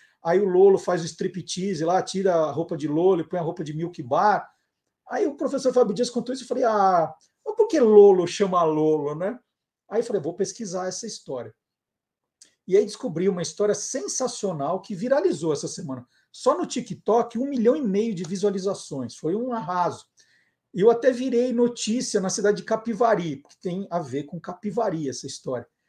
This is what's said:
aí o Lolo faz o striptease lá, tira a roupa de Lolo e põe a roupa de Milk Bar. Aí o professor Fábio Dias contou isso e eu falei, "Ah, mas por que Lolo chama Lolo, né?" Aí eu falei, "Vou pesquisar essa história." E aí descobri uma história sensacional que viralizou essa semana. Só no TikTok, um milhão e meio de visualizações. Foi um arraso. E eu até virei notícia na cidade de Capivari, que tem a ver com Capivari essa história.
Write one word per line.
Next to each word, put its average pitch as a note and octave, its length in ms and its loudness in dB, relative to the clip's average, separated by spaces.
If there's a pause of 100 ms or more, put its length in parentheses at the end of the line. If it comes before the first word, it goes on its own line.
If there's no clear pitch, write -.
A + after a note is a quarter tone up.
(240)
aí E3+ 160 2
o G3+ 80 2
Lolo F#3+ 300 8
faz F3+ 240 0
o E3+ 40 -6
striptease F3+ 800 -6
lá, F3 180 2
tira F#3+ 340 0
a D#3 160 2
roupa E3 260 -4
de D3 100 -6
Lolo E3+ 340 2
e D#3 60 -6
põe F3+ 120 -4
a E3+ 40 -4
roupa D#3+ 220 -6
de D3+ 80 -10
Milk E3+ 280 -8
Bar. E3+ 460 2 (640)
Aí D#4 180 -2
o C4+ 80 -4
professor C4 380 -2
Fábio A#3 200 4
Dias A#3+ 160 0
contou A#3+ 220 -6
isso C4+ 120 -8
e - 20 -18
eu - 20 -20
falei, B3+ 160 -2
"Ah, F#3+ 500 2 (320)
mas G#4+ 100 -8
por G#4+ 120 4
que D#4+ 140 2
Lolo G3+ 460 10
chama F3+ 360 0
Lolo, D#3 520 2
né?" G3 220 -6 (520)
Aí G#3 100 -2
eu A#3 60 -2
falei, G#3+ 160 -2
"Vou D3+ 140 -6
pesquisar F#3 520 -6
essa F#3 180 -10
história." B2+ 480 -12 (1120)
E F#3 120 2
aí A#3 80 4
descobri F#3 420 -4
uma F3+ 140 -2
história G3+ 340 -2
sensacional G3 1040 -6
que G3+ 160 -10
viralizou A#3+ 560 0
essa - 160 -4
semana. - 400 -10 (240)
Só C#4+ 260 0
no F4 80 -4
TikTok, A3+ 720 -2
um C4+ 120 -4
milhão B3 260 2
e D#4 60 -4
meio G#3+ 340 0
de F3 80 -8
visualizações. F#3 920 -4
Foi D#3+ 180 -4
um B3 160 -6
arraso. F3+ 540 -4 (680)
E F3 80 -2
eu A3+ 100 8
até C4 200 2
virei B3 420 0
notícia A#3+ 640 0
na F#3 100 -2
cidade G3 280 0
de F3 60 -10
Capivari, G#3+ 720 0
que - 220 -20
tem F#3+ 300 -8
a E3+ 100 -2
ver C#3+ 240 -6
com D#3+ 160 -14
Capivari F3+ 720 -4
essa B2 160 -10
história. B2+ 400 -8 (240)